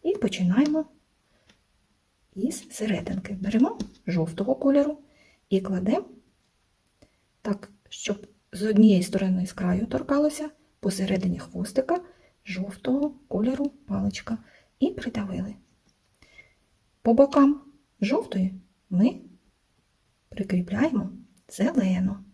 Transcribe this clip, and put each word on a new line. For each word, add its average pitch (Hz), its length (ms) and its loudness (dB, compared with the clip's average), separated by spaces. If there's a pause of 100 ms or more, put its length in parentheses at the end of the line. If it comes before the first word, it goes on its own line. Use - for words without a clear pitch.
І 370 120 0
починаємо 269 680 2 (1500)
із 240 360 -4
серединки. 190 640 -4
Беремо 226 460 0 (280)
жовтого 180 480 0
кольору 285 420 2 (520)
і 190 120 2
кладемо 190 440 0 (1400)
так, 202 300 -6 (180)
щоб - 380 -10 (240)
з 196 120 -6
однієї 208 400 8
сторони 185 420 0
з - 80 -10
краю 185 320 0
торкалося, 294 640 -2 (360)
посередині 190 540 -2
хвостика 262 600 -4 (440)
жовтого 208 640 -4 (180)
кольору 262 380 -2
паличка. 202 720 -6 (420)
І 320 120 2
придавили. 202 640 -8 (1500)
По 233 120 4
бокам 277 580 4 (300)
жовтої 196 600 -2 (280)
ми 190 320 2 (1080)
прикріпляємо 190 800 -2 (380)
зелену 190 880 0